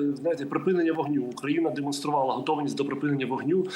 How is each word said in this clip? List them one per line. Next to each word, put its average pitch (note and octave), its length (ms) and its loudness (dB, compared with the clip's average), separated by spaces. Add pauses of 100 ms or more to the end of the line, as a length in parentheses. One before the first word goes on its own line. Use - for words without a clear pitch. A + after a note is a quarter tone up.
(160)
знаєте, D3 300 -2
припинення E3 480 2
вогню. D3 300 0
Україна D3 460 0
демонструвала C#3+ 640 0
готовність C#3+ 440 -2
до C#3+ 80 2
припинення C#3+ 400 0
вогню, C3+ 400 0 (100)